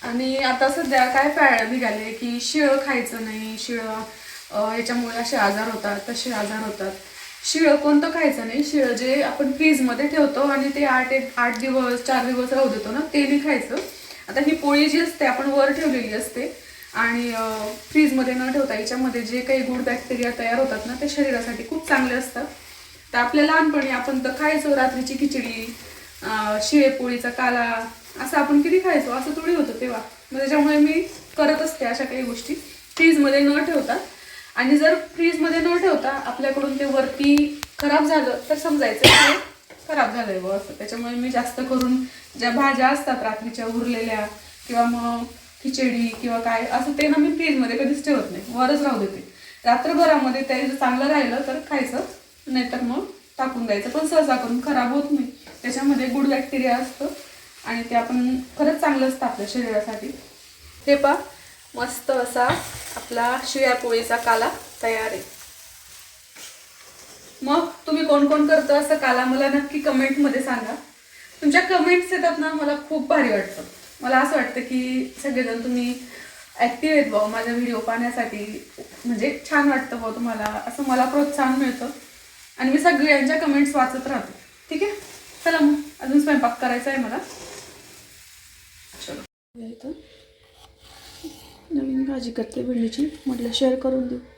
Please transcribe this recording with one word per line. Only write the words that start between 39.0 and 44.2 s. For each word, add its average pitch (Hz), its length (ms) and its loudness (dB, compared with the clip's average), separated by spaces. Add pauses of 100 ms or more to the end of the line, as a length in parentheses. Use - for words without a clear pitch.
की - 60 10
ते - 260 8 (540)
खराब 254 260 0
झालंय 208 240 -4
बुवा 190 160 -4
असं. 202 240 -6
त्याच्यामुळे 233 360 -8
मी 247 160 -4
जास्त 240 300 -2
करून 254 440 0 (340)
ज्या 240 120 0
भाज्या 262 380 4
असतात 269 340 0
रात्रीच्या 226 440 -6
उरलेल्या 226 600 -4 (420)